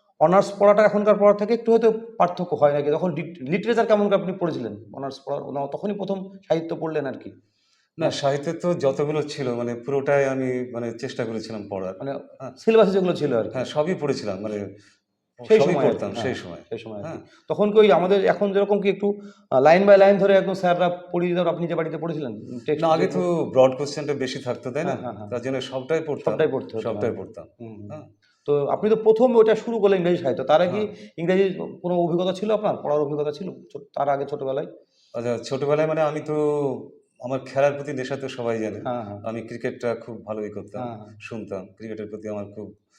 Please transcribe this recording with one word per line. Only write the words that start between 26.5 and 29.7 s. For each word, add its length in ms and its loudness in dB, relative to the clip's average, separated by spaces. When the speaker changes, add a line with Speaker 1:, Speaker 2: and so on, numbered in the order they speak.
Speaker 1:
হতো, 140 -8
Speaker 2:
সবটাই 300 -4
Speaker 1:
হ্যাঁ। 140 -10
Speaker 2:
পড়তাম। 200 -18
Speaker 1:
হুম, 160 -16
হুম। 140 -16
Speaker 2:
হ্যাঁ। 160 -14
Speaker 1:
তো 200 2
আপনি 220 -2
তো 60 4
প্রথম 400 4
ওটা 200 8
শুরু 240 -4